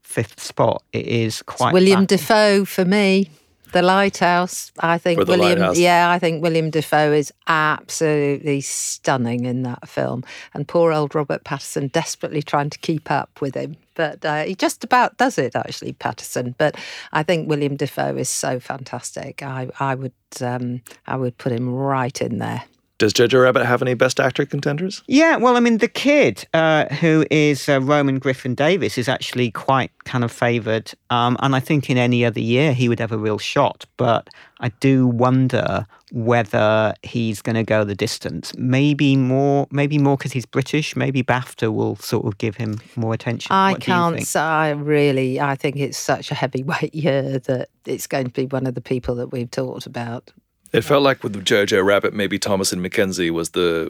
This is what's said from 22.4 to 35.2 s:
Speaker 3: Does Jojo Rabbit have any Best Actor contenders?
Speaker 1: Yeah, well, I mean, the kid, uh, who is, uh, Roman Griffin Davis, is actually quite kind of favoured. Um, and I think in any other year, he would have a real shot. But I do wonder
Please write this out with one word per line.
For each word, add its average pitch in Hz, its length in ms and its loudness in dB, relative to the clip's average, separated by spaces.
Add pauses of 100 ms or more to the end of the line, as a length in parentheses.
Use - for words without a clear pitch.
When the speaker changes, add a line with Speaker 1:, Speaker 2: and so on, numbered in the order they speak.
Speaker 3:
Does 104 140 4
Jojo 123 320 6
Rabbit 127 220 4
have 123 160 2
any 127 120 0
Best 127 280 2
Actor 135 240 0
contenders? 147 640 -4
Speaker 1:
Yeah, 302 280 4
well, 240 220 4
I - 20 4
mean, 233 200 4
the 240 100 2
kid, 262 640 2
uh, 160 320 4 (100)
who 156 340 4
is, 151 380 2
uh, 139 140 4
Roman 139 380 2
Griffin 131 360 -4
Davis, 147 420 0
is 123 120 -2
actually 123 420 -2
quite - 400 0 (140)
kind 123 180 -2
of 117 80 -2
favoured. 113 640 -2 (160)
Um, 123 320 2
and 135 140 2
I 131 40 2
think 139 300 0
in 131 80 2
any 123 260 2
other 117 160 0
year, 120 320 2
he 127 160 2
would 113 140 2
have 110 100 -6
a 113 60 -4
real 107 200 -2
shot. - 480 -2 (120)
But 117 320 0 (320)
I 123 80 -4 (100)
do 131 280 4
wonder 123 800 2 (280)